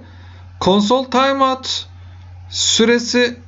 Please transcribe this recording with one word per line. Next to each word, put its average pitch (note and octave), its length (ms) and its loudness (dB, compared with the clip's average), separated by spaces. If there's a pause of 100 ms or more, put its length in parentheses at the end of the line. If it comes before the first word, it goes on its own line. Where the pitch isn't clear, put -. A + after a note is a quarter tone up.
(600)
Konsol G#3 440 2
timeout C4 840 -2 (640)
süresi A#3+ 840 0 (120)